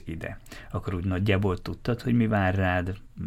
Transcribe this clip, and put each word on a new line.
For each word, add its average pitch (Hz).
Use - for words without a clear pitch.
ide, 82
akkor 95
úgy 87
nagyjából 95
tudtad, 113
hogy 120
mi 117
vár 98
rád? 92